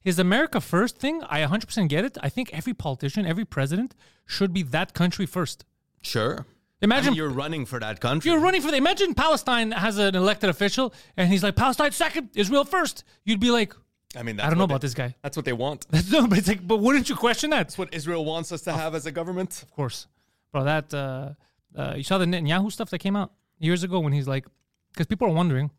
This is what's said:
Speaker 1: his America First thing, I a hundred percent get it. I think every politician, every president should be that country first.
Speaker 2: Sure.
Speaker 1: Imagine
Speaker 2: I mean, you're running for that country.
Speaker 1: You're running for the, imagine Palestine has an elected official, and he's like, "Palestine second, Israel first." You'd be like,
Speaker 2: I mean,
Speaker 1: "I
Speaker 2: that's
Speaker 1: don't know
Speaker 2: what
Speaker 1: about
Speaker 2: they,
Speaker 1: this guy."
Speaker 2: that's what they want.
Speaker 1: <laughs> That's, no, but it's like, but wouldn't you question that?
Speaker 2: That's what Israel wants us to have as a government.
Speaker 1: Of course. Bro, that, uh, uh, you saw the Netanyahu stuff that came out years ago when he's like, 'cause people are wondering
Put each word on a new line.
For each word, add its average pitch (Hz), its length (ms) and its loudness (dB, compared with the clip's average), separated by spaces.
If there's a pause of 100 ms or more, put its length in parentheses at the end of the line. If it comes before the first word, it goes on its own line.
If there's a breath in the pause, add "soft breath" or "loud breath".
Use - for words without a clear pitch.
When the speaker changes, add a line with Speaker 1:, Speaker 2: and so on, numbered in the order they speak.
Speaker 1:
his 180 180 0
America 220 420 2
First 208 380 0
thing, 302 300 -2
I 147 120 -2
a 151 80 0
hundred 202 180 -2
percent 180 240 0
get 156 140 0
it. 269 180 -6
I 143 80 -2
think - 240 -6
every 240 200 -6
politician, 143 520 -4
every 170 180 -2
president 165 500 -2 (300 soft breath)
should 196 280 -2
be 185 100 0
that 156 320 -4
country 175 320 0
first. - 380 -6 (380)
Speaker 2:
Sure. 123 440 -2 (360)
Speaker 1:
Imagine 254 260 4
Speaker 2:
I - 40 4
mean, 196 40 2
you're 156 140 -2
running 143 340 -4
for 123 160 -6
that 107 200 -6
country. 147 300 0
Speaker 1:
You're 330 100 4
running 370 200 4
for 294 100 -2
the, 294 60 2
imagine 349 380 2
Palestine 247 580 2
has 208 260 0
an 196 160 4
elected 196 360 2
official, 202 420 0 (240 loud breath)
and 180 160 4
he's 190 100 4
like, 196 140 2
"Palestine 269 360 2
second, 311 420 -2
Israel 240 300 2
first." 320 380 -2 (220 soft breath)
You'd 208 160 0
be 240 100 4
like, 233 240 2 (400)
Speaker 2:
I 120 80 -10
mean, 117 160 -4
Speaker 1:
"I 104 40 -2
Speaker 2:
that's 147 80 2
Speaker 1:
don't 165 80 2
know 190 60 4
Speaker 2:
what 180 80 0
Speaker 1:
about 135 100 0
Speaker 2:
they, 143 60 -2
Speaker 1:
this 120 60 -6
guy." 123 280 -6
Speaker 2:
that's 143 160 -8
what 147 80 -4
they 127 80 -2
want. 127 320 -6
Speaker 1:
<laughs> - 40 -10
That's, 170 220 2
no, 285 160 6
but 190 100 4
it's 180 100 2
like, 185 200 0
but 220 80 4
wouldn't 247 320 4
you 240 80 -4
question 233 340 0
that? 302 60 2 (120)
Speaker 2:
That's - 100 -14
what 180 160 -6
Israel 165 320 -4
wants 160 260 -4
us 151 160 -6
to 170 40 -2
have 160 220 -4
as 151 120 -4
a 160 40 -6
government. 180 520 -6
Speaker 1:
Of - 100 -20
course. - 340 -6 (460)
Bro, 135 120 -2
that, 151 300 -2
uh, 135 360 -6 (440)
uh, 143 220 -6
you 139 80 -8
saw 190 140 0
the 180 80 4
Netanyahu 175 440 0
stuff 220 200 -8
that 180 80 -6
came 196 180 -2
out 202 160 -4 (260)
years 165 240 0
ago 185 160 -2
when 151 140 2
he's 143 160 0
like, 135 180 -2 (480)
'cause 165 120 -2
people 220 220 0
are 175 60 4
wondering 151 440 2